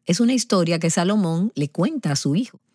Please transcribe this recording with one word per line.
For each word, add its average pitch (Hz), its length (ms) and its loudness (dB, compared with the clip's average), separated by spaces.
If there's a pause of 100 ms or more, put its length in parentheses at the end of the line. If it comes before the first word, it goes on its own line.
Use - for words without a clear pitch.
Es 170 160 0
una 240 140 2
historia 175 440 0
que 180 120 0
Salomón 180 640 0
le 143 160 -4
cuenta 220 420 -2
a 135 40 -2
su 143 200 0
hijo. 240 240 -4 (140)